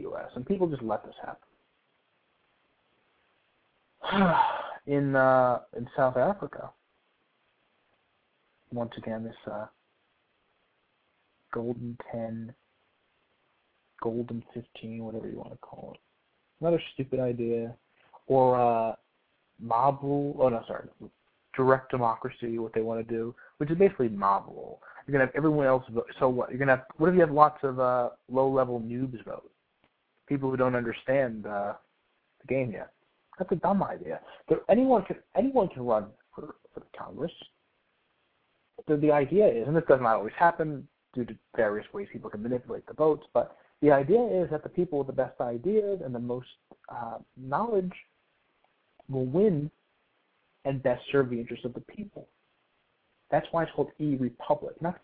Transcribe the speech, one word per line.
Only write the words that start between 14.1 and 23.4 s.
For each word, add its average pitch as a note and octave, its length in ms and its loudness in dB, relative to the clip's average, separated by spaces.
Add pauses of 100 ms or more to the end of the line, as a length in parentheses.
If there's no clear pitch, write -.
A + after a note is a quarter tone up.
Fifteen, A2+ 500 -12
whatever A2 240 -10
you - 120 -10
wanna - 180 -16
call - 380 -18
it. - 40 -20 (640)
Another E3 180 2 (140)
stupid C3 260 -4
idea. A#2 560 -2 (520)
Or, B2+ 320 6
uh, A#2 360 2 (640)
mob B2 420 2
rule. C#3+ 380 -2
Oh, C3 100 6
no, A2+ 180 -2
sorry. - 220 -10 (680)
Direct C3 360 4
democracy, A#2 680 -2
what A2+ 160 -6
they A2+ 80 0
wanna A2+ 220 -4
do, A2+ 320 -6 (220)